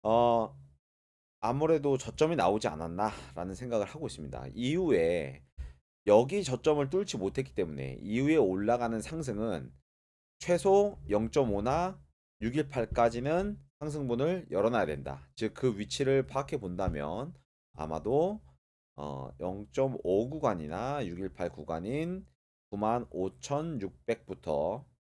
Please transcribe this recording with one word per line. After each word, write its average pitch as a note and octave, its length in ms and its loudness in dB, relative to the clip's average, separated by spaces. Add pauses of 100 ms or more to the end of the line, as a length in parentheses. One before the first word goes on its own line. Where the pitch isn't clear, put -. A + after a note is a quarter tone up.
어, A#2 560 4 (800)
아무래도 C#3+ 600 2
저점이 D#3 360 0
나오지 G#2 320 2
않았나라는 F2 840 -4
생각을 A2+ 320 -2
하고 D3 220 -10
있습니다. C2+ 480 -10
이후에 F2+ 880 2 (640)
여기 B2+ 360 6
저점을 C#3+ 480 2
뚫지 F#3+ 260 0
못했기 G2+ 380 -2
때문에 C#2 440 -4
이후에 C3 360 2
올라가는 A2+ 680 2
상승은 G#2 720 -6 (640)
최소 G3 640 4 (100)
영점오나 A#2 920 2 (420)
육일팔까지는 C3+ 1160 0 (200)
상승분을 D3 720 -2
열어놔야 G#2 340 4
된다. C#2 500 -8
즉 A2 200 -4
그 A2+ 240 0
위치를 C3+ 480 0
파악해 C3+ 300 -4
본다면 F2+ 760 -4 (400)
아마도, C3 680 -2 (560)
어, C#2 440 -8
영점오 G#2 880 -2
구간이나 A#2+ 800 -4
육일팔 F2 420 -6
구간인 A#2+ 800 -6 (420)
구만 A2 400 -2
오천육백부터 G2 1800 -4 (180)